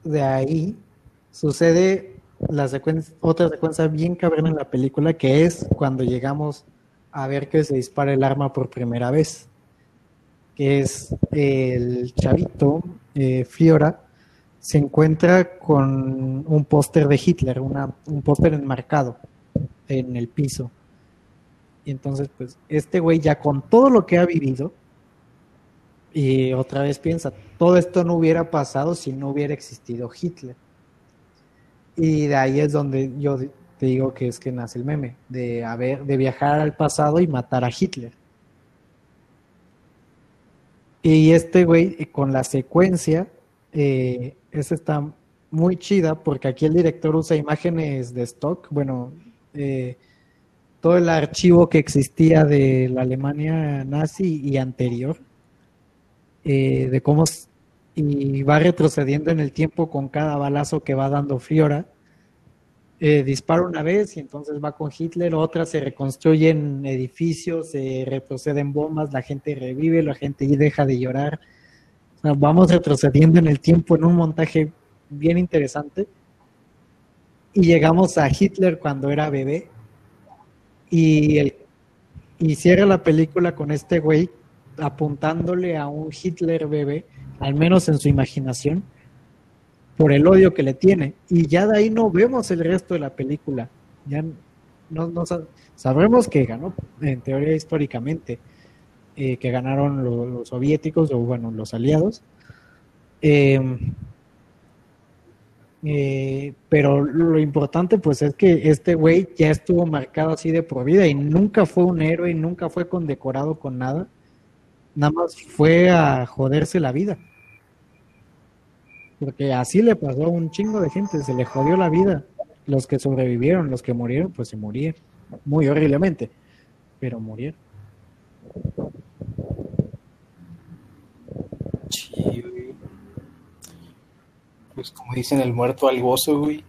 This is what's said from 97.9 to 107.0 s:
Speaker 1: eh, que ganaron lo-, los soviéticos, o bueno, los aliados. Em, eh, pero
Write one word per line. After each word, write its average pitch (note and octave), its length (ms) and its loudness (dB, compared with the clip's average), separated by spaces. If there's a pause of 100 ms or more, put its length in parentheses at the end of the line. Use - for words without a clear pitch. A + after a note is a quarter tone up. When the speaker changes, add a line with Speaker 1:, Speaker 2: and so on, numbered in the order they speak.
Speaker 1:
eh, C3 200 -4
que B2+ 160 -4
ganaron C3+ 500 -2
lo-, A#2+ 240 -4
los B2 220 -10
soviéticos, D3+ 640 -2
o B2 60 -2
bueno, A#2 340 -4
los G#2+ 220 -10
aliados. D#3 480 0 (1000)
Em, C3+ 720 2 (1900)
eh, C#3 720 -4 (140)
pero C#3+ 360 4